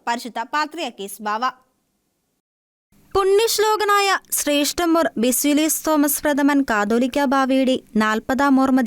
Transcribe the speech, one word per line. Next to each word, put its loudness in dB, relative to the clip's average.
പരിശുദ്ധ -8
പാത്രിയാർക്കീസ് -8
ബാവ. -4
പുണ്യശ്ലോകനായ 2
ശ്രേഷ്ഠ -2
മോർ 2
ബെസീലിയസ് 0
തോമസ് 0
പ്രഥമൻ 2
കാതോലിക്ക 0
ബാവയുടെ 2
നാൽപതാം 2
ഓർമ്മ 2